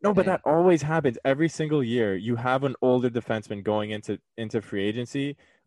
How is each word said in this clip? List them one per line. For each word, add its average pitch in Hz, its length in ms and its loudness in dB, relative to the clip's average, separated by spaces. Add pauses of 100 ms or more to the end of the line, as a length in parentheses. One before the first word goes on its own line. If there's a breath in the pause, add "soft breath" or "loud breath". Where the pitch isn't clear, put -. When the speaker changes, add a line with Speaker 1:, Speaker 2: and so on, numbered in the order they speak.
Speaker 1:
No, 202 120 2
but 185 80 4
Speaker 2:
And 175 60 -2
Speaker 1:
that 185 180 -2
always 165 360 4
happens. 147 440 0
Every 139 240 2
single 151 340 -2
year, 113 320 0
you 117 200 -4
have 127 280 0
an 131 180 -2
older 127 280 4
defenseman 110 540 -4
going 107 280 -2
into, 104 280 -6 (180)
into 110 240 -4
free 98 240 -4
agency. 123 500 -4 (320 soft breath)